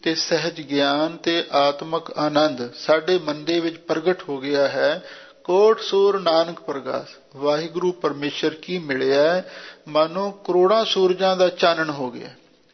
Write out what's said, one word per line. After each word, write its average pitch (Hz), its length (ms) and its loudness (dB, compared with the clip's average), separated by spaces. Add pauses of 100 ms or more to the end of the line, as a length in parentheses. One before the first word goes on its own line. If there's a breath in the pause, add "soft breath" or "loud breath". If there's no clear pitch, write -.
ਤੇ 165 120 -2
ਸਹਿਜ 160 460 -2
ਗਿਆਨ 143 560 -2
ਤੇ 170 360 -2
ਆਤਮਕ 147 680 -2
ਆਨੰਦ 147 560 0
ਸਾਡੇ 160 440 2
ਮਨ 151 260 -6
ਦੇ 170 160 0
ਵਿੱਚ 165 160 -6
ਪ੍ਰਗਟ 165 520 -2
ਹੋ 139 120 -6
ਗਿਆ 139 280 0
ਹੈ। 139 340 0 (420 loud breath)
ਕੋਟ 214 360 4
ਸੂਰ 196 400 2
ਨਾਨਕ 165 400 0
ਪ੍ਰਗਾਸ, 131 760 -8
ਵਾਹਿਗੁਰੂ 160 560 -2
ਪਰਮੇਸ਼ਰ 147 640 -4
ਕੀ 180 240 -8
ਮਿਲਿਆ 139 440 2
ਹੈ, 180 300 2 (360 loud breath)
ਮਾਨੋ 165 420 0
ਕਰੋੜਾਂ 190 540 4
ਸੂਰਜਾਂ 185 520 2
ਦਾ 180 120 4
ਚਾਨਣ 165 420 0
ਹੋ 139 200 -6
ਗਿਆ। - 180 -14 (460)